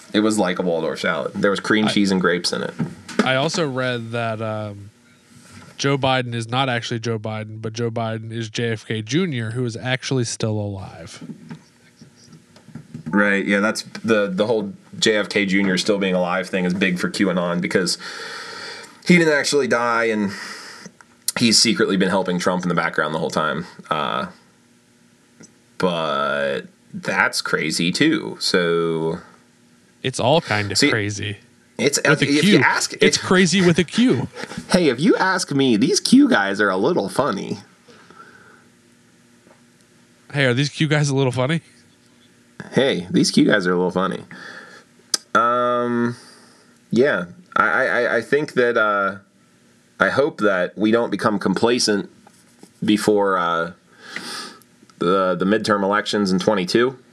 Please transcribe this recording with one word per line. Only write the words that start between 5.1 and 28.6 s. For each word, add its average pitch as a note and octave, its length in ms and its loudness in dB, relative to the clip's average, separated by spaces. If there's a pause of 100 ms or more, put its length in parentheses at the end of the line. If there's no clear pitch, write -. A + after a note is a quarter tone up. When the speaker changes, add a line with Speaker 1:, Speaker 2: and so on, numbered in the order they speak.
Speaker 2:
Joe C#3 200 0
Biden C3 380 0
is A2+ 120 -6
not B2+ 220 0
actually A#2 320 -4
Joe A2+ 180 -4
Biden, A2 440 -10
but A2 100 -8
Joe A#2 180 -4
Biden A2+ 400 -6
is A2+ 200 -8
J A#2 220 -2
F G#2+ 140 -8
K A2 140 -4
Junior, A#2+ 520 -2
who B2 120 -4
is A2+ 140 -4
actually B2+ 460 -2
still A2 360 -4
alive. F#2+ 640 -10 (1800)
Speaker 1:
Right, G2+ 380 2
yeah, G2+ 160 2
that's G#2 220 0 (220)
the, G#2+ 240 4
the F#2+ 180 0
whole G#2+ 260 0 (260)
J A2 180 4
F G2 140 0
K G2+ 160 2
Junior F#2+ 320 2
still G2+ 200 0
being F#2+ 160 0
alive F2+ 360 -2
thing F#2 160 -2
is F2+ 80 0
big F#2+ 240 0
for F2+ 120 -4
QAnon F2 520 0
because F2+ 340 -2 (1120)
he F3+ 100 8
didn't D#3+ 160 6
actually C#3 360 2
die, A#2 360 2
and G#2+ 260 0 (1080)
he's A2+ 220 4
secretly G2 360 2
been F#2 140 2
helping F#2 280 0
Trump F#2 240 0
in F2+ 60 -2
the F2 60 0
background E2 400 -2
the D#2 40 -2
whole D#2+ 120 -4
time. C#2+ 340 -2 (240)
Uh, C2+ 380 -4 (1500)
but C#2+ 840 -2 (300)
that's - 480 -2
crazy, E2 500 -2
too. C#3+ 480 0
So E2+ 800 0 (840)